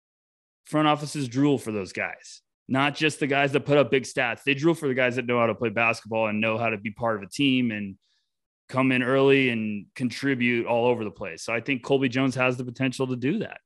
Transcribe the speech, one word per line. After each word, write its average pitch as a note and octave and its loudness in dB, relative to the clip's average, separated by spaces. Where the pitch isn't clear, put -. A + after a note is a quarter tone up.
front D3+ 2
offices D3 0
drool C3+ 2
for A2+ -8
those G2 -6
guys, - -8
not C#3+ 0
just D3+ -2
the D3+ -2
guys C#3 2
that C3+ 0
put C#3+ 4
up C3+ 4
big B2+ 2
stats. A#2+ -4
They C#3+ 2
drool D#3+ 4
for D#3 -4
the B2+ 0
guys B2+ 2
that A#2+ -4
know A#2+ 2
how A#2 4
to A2 2
play A#2 -2
basketball A2+ -2
and G#2+ -2
know A2 0
how A2+ -2
to G#2+ -4
be G#2+ -6
part A2+ -2
of G2 -10
a F#2+ -14
team B2+ 0
and G#2 -6
come C3 0
in B2+ 2
early C3+ 4
and G#2+ -4
contribute B2 0
all A#2 2
over A#2 2
the G2+ -6
place. E2+ -12
So A2+ -4
I A#2 -2
think B2+ -4
Colby C3+ 2
Jones C3 0
has B2+ 0
the B2+ -6
potential C3 -2
to B2+ -4
do C3 -2
that. - -8